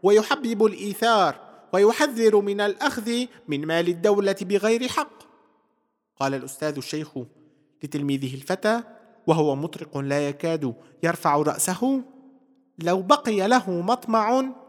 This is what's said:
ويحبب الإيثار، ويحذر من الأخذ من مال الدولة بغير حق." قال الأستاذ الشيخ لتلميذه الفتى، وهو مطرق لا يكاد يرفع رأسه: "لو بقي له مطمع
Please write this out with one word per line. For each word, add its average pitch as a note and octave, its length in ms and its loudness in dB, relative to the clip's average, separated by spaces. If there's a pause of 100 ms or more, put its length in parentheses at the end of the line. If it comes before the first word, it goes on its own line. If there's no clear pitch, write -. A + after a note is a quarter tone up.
ويحبب G#3+ 600 2
الإيثار، G3+ 760 2 (320)
ويحذر A3 680 4
من G3+ 200 -4
الأخذ A#3 680 -2 (220)
من D3 180 -4
مال E3 220 0
الدولة G3 520 2
بغير G#3 480 0
حق." - 340 -6 (960)
قال C3+ 140 -2
الأستاذ C#3 420 -8
الشيخ D3+ 420 -10 (640)
لتلميذه C#3 520 -4
الفتى، G#3 480 -2 (440)
وهو D3+ 300 4
مطرق D3 420 -10
لا C#3+ 300 -2
يكاد C#3+ 460 -4 (280)
يرفع E3 340 0
رأسه: F#3+ 680 0 (760)
"لو F3 240 0
بقي G#3 460 2
له A#3+ 220 2
مطمع A3+ 840 0 (160)